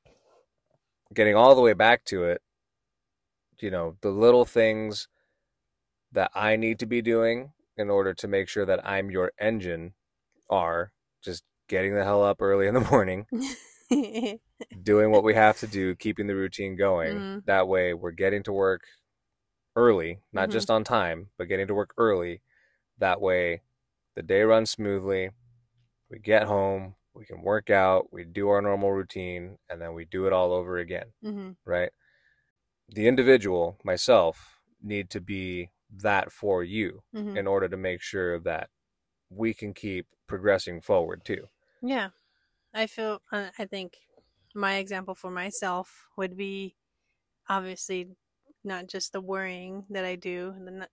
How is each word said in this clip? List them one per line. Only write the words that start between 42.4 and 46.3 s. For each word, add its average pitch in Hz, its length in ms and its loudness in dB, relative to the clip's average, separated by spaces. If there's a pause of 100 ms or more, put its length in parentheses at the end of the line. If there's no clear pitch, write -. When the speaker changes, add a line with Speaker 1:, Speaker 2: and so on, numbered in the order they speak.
Speaker 2:
I 220 140 -4
feel, 214 340 -8 (100)
uh, 202 160 -6 (120)
I 202 60 -8
think 190 280 -12 (600)
my 196 200 -2
example 190 400 -6
for 185 160 -12
myself 185 720 -6 (120)
would 185 180 -6